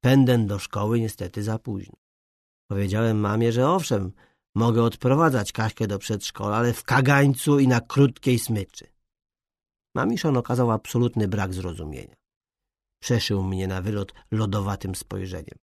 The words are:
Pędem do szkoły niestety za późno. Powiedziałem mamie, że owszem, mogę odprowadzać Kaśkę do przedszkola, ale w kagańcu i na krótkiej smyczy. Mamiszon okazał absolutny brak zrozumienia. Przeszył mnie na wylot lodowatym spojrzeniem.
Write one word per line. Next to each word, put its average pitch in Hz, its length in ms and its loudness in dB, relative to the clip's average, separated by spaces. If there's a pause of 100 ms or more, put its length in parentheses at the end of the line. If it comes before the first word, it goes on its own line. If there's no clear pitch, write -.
Pędem 123 440 4
do 101 120 -4
szkoły 107 400 -2
niestety 104 440 -6
za 110 160 -4
późno. 95 360 -10 (720)
Powiedziałem 104 520 0
mamie, 110 320 0
że 127 180 2
owszem, 113 420 -2 (440)
mogę 117 280 2
odprowadzać 127 680 0
Kaśkę 110 360 -4
do 98 120 -4
przedszkola, 104 580 -6
ale 120 160 0
w - 100 -8
kagańcu 139 760 4
i 135 80 6
na 120 140 4
krótkiej 135 580 2
smyczy. - 480 -6 (1080)
Mamiszon 160 420 0
okazał 120 340 0
absolutny 117 560 0
brak 95 260 -2
zrozumienia. 82 600 -10 (880)
Przeszył 107 420 0
mnie 95 240 -4
na 95 140 -4
wylot 101 320 -6 (180)
lodowatym 101 640 -4
spojrzeniem. 92 720 -10